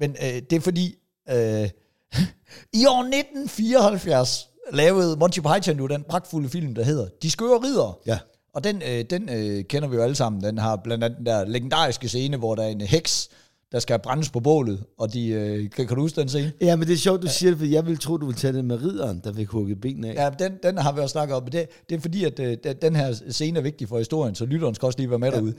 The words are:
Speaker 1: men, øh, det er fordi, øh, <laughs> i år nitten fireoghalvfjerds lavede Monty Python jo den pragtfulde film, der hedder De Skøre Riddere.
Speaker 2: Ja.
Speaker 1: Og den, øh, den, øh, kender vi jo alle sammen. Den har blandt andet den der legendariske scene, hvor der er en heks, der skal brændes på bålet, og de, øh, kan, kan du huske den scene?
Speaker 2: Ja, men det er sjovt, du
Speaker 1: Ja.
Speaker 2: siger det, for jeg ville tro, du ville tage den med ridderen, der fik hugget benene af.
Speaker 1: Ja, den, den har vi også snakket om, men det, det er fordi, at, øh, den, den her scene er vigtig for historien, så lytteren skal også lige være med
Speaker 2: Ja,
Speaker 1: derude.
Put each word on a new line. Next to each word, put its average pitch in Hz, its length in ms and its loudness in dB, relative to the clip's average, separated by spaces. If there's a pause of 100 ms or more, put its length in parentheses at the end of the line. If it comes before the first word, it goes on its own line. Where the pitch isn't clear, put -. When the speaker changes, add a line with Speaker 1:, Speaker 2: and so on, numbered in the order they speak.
Speaker 1:
men, 147 100 0 (120)
øh, 127 280 -4
det - 60 0
er 160 40 0
fordi, 180 340 0 (360)
øh, 131 40 0
<laughs> 110 340 2 (1120)
i 254 60 8
år 254 180 6
nitten 277 440 -2
fireoghalvfjerds 202 1000 2 (240)
lavede 165 440 4
Monty 175 240 4
Python 156 380 2
jo 135 80 -2
den 147 220 -4
pragtfulde 160 400 -4
film, 147 260 -6
der 113 100 0
hedder 135 220 2 (160)
De 160 80 0
Skøre 240 340 4
Riddere. 165 300 0 (120)
Speaker 2:
Ja. 110 120 0 (360)
Speaker 1:
Og 143 100 -4
den, 202 240 -2
øh, 117 220 -2
den, 180 180 -4
øh, 104 360 -4
kender 143 240 -2
vi 123 80 -2
jo 113 60 2
alle 127 120 2
sammen. 110 280 0
Den 107 160 -2
har 110 180 0
blandt 117 280 -2
andet 117 140 -2
den 117 80 -10
der 110 180 2
legendariske 127 640 0
scene, 135 280 -2
hvor 113 180 -2
der 107 80 -2
er 110 60 -2
en 107 120 -4
heks, 127 480 0 (440)
der 123 60 -2
skal 117 200 0
brændes 139 320 -4
på 123 100 -4
bålet, 117 440 2 (140)
og 110 140 -4
de, 120 160 -4
øh, 104 420 -2
kan, 131 160 -4
kan 123 100 -2
du 139 60 0
huske 160 180 0
den 135 80 -2
scene? 147 320 -2
Speaker 2:
Ja, 170 160 6
men 160 120 0
det 175 60 4
er 160 40 2
sjovt, 185 240 2
du 180 40 -4
Speaker 1:
Ja. - 60 -2
Speaker 2:
siger 180 180 4
det, 165 80 2
for 156 80 0
jeg 151 200 2
ville 165 120 0
tro, 160 180 -2
du 151 100 -4
ville 123 140 -4
tage 135 120 2
den 131 140 -2
med 120 160 -2
ridderen, 147 420 -4
der 104 100 -6
fik 107 140 -4
hugget 101 320 -4
benene 127 300 -6
af. - 40 -8
Speaker 1:
Ja, 143 300 -2
den, 190 180 -4
den 185 160 0
har 143 140 2
vi 143 80 -4
også 135 120 -2
snakket 151 240 -2
om, 127 60 -4
men 123 100 -10
det, 165 140 -2 (220)
det 165 80 -4
er 156 40 -6
fordi, 170 240 -2
at, 139 160 -2
øh, 123 240 -2
den, 135 180 -4
den 170 140 4
her 135 160 2 (180)
scene 156 280 -2
er 143 40 2
vigtig 135 260 -6
for 117 100 -4
historien, 117 360 -2
så 117 100 -6
lytteren 139 300 0
skal 131 120 -2
også 127 120 -2
lige 131 120 -2
være 120 80 2
med 123 120 0
Speaker 2:
Ja, 131 60 0
Speaker 1:
derude. 110 220 0